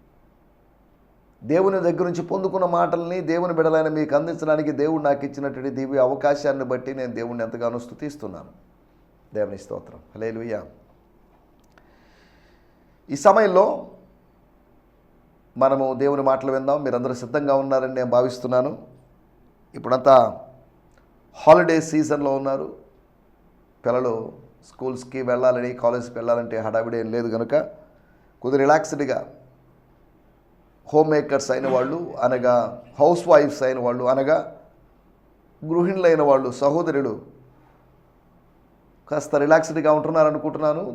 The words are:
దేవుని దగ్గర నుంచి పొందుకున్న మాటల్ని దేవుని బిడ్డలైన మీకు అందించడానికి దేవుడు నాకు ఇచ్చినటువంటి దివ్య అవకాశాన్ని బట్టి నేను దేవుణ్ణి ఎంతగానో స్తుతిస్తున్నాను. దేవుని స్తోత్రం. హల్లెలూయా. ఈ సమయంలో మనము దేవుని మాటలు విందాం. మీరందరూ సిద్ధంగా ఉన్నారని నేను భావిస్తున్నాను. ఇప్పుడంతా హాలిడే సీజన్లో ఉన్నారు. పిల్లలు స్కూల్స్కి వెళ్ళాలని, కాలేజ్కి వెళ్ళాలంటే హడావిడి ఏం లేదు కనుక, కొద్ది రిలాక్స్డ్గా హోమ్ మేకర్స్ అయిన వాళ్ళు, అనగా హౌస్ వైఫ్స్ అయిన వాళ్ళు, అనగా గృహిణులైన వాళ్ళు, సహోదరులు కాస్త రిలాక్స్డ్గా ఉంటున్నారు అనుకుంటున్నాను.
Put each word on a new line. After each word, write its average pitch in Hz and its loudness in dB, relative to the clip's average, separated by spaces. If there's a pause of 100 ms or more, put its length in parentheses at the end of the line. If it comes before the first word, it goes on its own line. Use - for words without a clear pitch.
(1400)
దేవుని 185 2
దగ్గర 175 0
నుంచి 175 -2
పొందుకున్న 185 -2
మాటల్ని 170 -2
దేవుని 170 -2
బిడ్డలైన 160 2
మీకు 156 -2
అందించడానికి 156 -2
దేవుడు 151 -2
నాకు 139 0
ఇచ్చినటువంటి 139 -8
దివ్య 135 -4
అవకాశాన్ని 139 0
బట్టి 127 -6
నేను 127 -8
దేవుణ్ణి 117 -8
ఎంతగానో 117 -6
స్తుతిస్తున్నాను. 110 -14 (840)
దేవుని 101 -4
స్తోత్రం. - -14 (160)
హల్లెలూయా. 110 -8 (2500)
ఈ 139 -6
సమయంలో 202 4 (1700)
మనము 135 2
దేవుని 139 0
మాటలు 131 0
విందాం. 139 -2
మీరందరూ 123 -2
సిద్ధంగా 139 -2
ఉన్నారని 135 0
నేను 127 -4
భావిస్తున్నాను. 127 0 (1000)
ఇప్పుడంతా 123 4 (920)
హాలిడే 160 6
సీజన్లో 147 -2
ఉన్నారు. 135 -6 (1120)
పిల్లలు 120 -2 (340)
స్కూల్స్కి 127 -10
వెళ్ళాలని, 123 0
కాలేజ్కి 120 -2
వెళ్ళాలంటే 117 -2
హడావిడి 113 -2
ఏం 113 -6
లేదు 117 -2
కనుక, 117 -2 (840)
కొద్ది 131 0
రిలాక్స్డ్గా 143 0 (1600)
హోమ్ 156 4
మేకర్స్ 143 0
అయిన 131 -2
వాళ్ళు, 135 -2
అనగా 123 0 (160)
హౌస్ 170 4
వైఫ్స్ 147 6
అయిన 131 -2
వాళ్ళు, 123 -2
అనగా 135 0 (1080)
గృహిణులైన 175 2
వాళ్ళు, 131 4
సహోదరులు 143 0 (1900)
కాస్త 151 -2
రిలాక్స్డ్గా 151 4
ఉంటున్నారు 156 2
అనుకుంటున్నాను. 151 -4